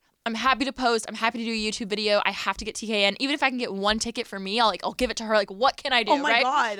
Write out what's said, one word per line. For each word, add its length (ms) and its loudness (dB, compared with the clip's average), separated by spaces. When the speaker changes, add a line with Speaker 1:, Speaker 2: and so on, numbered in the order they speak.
Speaker 1:
I'm 80 -4
happy 300 2
to 80 0
post. 380 2
I'm 60 -10
happy 240 -2
to 60 -4
do 60 -2
a 60 -2
YouTube 300 -4
video. 380 2
I 60 2
have 260 -4
to 80 -10
get 100 -8
T 120 -8
K 180 2
in. 160 0
Even 120 0
if 100 0
I 60 2
can 80 -4
get 160 -4
one 260 0
ticket 280 -6
for 120 -10
me, 220 -4
I'll, 60 6
like, 160 0
I'll 100 -4
give 160 0
it 80 -8
to 80 -8
her. 100 2
Like, 160 2
what 260 2
can 160 -4
I 100 4
do?" 100 0
Speaker 2:
Oh 40 6
my 140 0
Speaker 1:
right? 120 4
Speaker 2:
God. 360 0